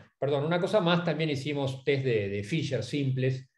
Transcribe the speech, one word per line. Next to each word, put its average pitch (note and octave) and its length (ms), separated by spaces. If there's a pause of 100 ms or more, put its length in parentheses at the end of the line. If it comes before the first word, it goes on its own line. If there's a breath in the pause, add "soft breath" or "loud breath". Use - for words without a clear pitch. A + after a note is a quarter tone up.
(180 loud breath)
perdón, C#3 280
una E3+ 140
cosa F#3+ 200
más, E3+ 260
también D#3 240
hicimos C#3 540
test C3+ 200
de, A2 260
de G2+ 140
Fisher C3 400
simples, C3 760